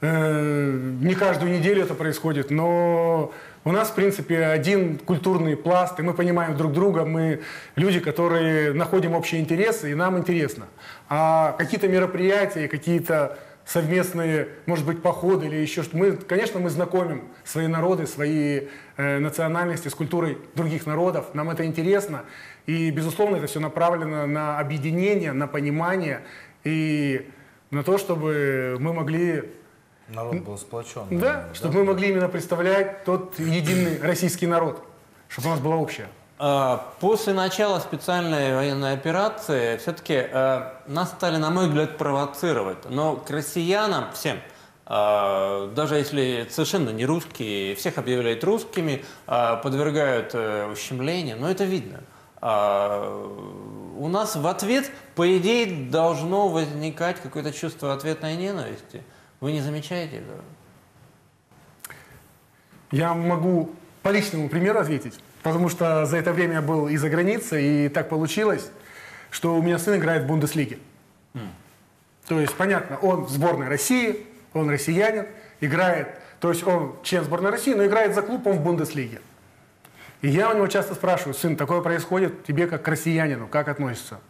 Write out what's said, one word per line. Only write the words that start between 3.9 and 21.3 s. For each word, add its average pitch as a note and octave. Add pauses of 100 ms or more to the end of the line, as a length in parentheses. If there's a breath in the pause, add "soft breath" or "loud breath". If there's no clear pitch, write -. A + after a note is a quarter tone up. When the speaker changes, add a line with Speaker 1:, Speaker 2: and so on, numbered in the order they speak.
Speaker 1:
принципе, E3+
один D#3+
культурный E3
пласт, F3
и D3+
мы E3+
понимаем F3
друг D3
друга, E3+
мы D#3+ (320 loud breath)
люди, F3+
которые D#3+
находим E3+
общие E3
интересы, E3+
и D3
нам F3+
интересно. D#3+ (420 loud breath)
А D#3+
какие-то F3
мероприятия, F#3
какие-то D#3 (280 loud breath)
совместные, E3+ (200)
может D#3+
быть, E3
походы F3
или D3+
еще D#3
что-то. D3+
Мы, F#3+
конечно, F#3+
мы F3
знакомим E3+ (220 loud breath)
свои E3
народы, E3
свои, D3 (280 loud breath)
э, C#3+
национальности D#3+
с C3+
культурой E3 (160)
других D#3+
народов. D#3+